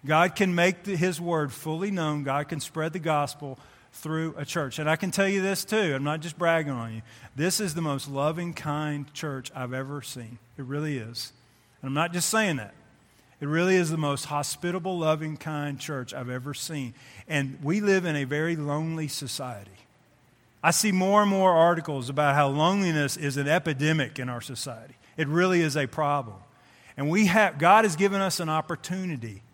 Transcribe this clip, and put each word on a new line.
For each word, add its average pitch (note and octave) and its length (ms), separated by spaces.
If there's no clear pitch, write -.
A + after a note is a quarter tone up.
God D#3 320
can F#3+ 180
make F3 280
the, G3 140
His E3+ 240
Word D#3+ 300
fully D#3+ 400
known. D3+ 340
God C#3+ 240
can E3 120
spread D#3+ 320
the F3+ 60
gospel D3 600
through D#3+ 420
a C#3+ 80
church. C#3+ 340
And D3+ 120
I D#3+ 60
can F3+ 160
tell G3 160
you G3 120
this F#3+ 240
too, G3+ 300
I'm C3+ 100
not D3+ 160
just D#3 160
bragging E3 360
on A#2 200
you. A2 100
This F3 240
is F3+ 140
the E3+ 60
most C#3+ 300
loving, D#3+ 420
kind D3 640
church C3+ 400
I've B2+ 180
ever C3+ 300
seen. A#2 360
It C#3 60
really C#3+ 340
is. A2+ 340
And C3+ 80
I'm C3+ 60
not E3+ 180
just F3 160
saying G#3+ 280
that. G#2+ 180
It C#3+ 60
really F3 300
is F3 140
the D#3+ 60
most C#3+ 300
hospitable, F3 720
loving, D#3 400
kind D3 400
church C3+ 340
I've B2+ 160
ever B2+ 260
seen. C#3 380
And C#3 340
we E3+ 180
live G3 240
in D#3 120
a C#3 80
very D#3 320
lonely D#3 520
society. A#2+ 640
I E3 100
see G#3 220
more F#3+ 280
and G3+ 100
more F#3+ 220
articles D#3+ 560
about C#3 260
how C#3+ 140
loneliness D#3 680
is C#3+ 200
an C#3 100
epidemic D3+ 720
in B2+ 100
our A#2+ 120
society. - 540
It D#3 120
really F3 320
is D3+ 160
a C#3 100
problem. C#3 520
And C#3+ 140
we G3+ 160
have, F3+ 320
God G3 260
has F3 120
given G3 260
us F#3 180
an E3 80
opportunity D#3 920